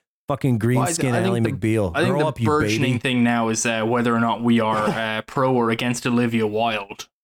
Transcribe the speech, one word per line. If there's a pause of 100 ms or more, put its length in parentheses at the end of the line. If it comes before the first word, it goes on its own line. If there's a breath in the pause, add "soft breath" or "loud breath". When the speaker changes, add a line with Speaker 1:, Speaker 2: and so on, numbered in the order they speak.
(280 soft breath)
Speaker 1:
fucking
green
Speaker 2:
Well,
I
th-,
Speaker 1:
skin
Speaker 2:
I
think
Speaker 1:
Ally
Speaker 2:
the,
Speaker 1:
McBeal?
Speaker 2:
I
think
Speaker 1:
Grow
Speaker 2:
the
Speaker 1:
up,
you
Speaker 2:
burgeoning
Speaker 1:
baby.
Speaker 2:
thing
now
is,
uh,
whether
or
not
we
are,
Speaker 1:
<laughs>
Speaker 2:
uh,
pro
or
against
Olivia
Wilde. (160)